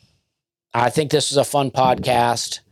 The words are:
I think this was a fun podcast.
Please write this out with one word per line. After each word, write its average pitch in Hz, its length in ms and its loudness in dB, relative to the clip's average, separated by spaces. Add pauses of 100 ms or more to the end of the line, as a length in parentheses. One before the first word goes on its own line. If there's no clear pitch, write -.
(720)
I 120 180 2
think 147 200 -2
this 147 200 0
was 139 60 -6
a 135 80 4
fun 139 260 -2
podcast. 120 920 0 (120)